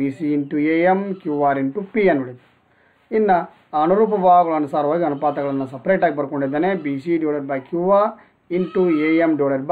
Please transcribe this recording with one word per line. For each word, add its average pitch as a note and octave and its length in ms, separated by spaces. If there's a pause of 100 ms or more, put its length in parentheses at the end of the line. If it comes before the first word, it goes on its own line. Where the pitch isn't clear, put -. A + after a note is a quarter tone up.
ಬಿ C#3 100
ಸಿ D3 280
into C#3+ 200 (160)
ಎ E3 40 (140)
ಎಂ, G3 300
ಕ್ಯೂ D3 140 (140)
ಆರ್ C#3 140
into C#3 180 (120)
ಪಿ A3 60
ಎನ್ E3+ 240
ಉಳಿತು. B2+ 200 (720)
ಇನ್ನು G3+ 200 (460)
ಅನುರೂಪ G3+ 300 (140)
ಭಾಗಗಳ F3 340
ಅನುಸಾರವಾಗಿ D3+ 480
ಅನುಪಾತಗಳನ್ನು C#3+ 640
ಸಪ್ರೇಟಾಗಿ E3+ 480
ಬರ್ಕೊಂಡಿದ್ದೇನೆ. C#3+ 500 (140)
ಬಿ C#3 160
ಸಿ E3+ 120 (100)
divided D3 280
by C#3 80 (100)
ಕ್ಯೂ E3+ 220
ಆರ್ G#3 220 (440)
into F#3 260 (240)
ಎ D#3 40 (140)
ಎಂ D#3+ 160
divided C#3 320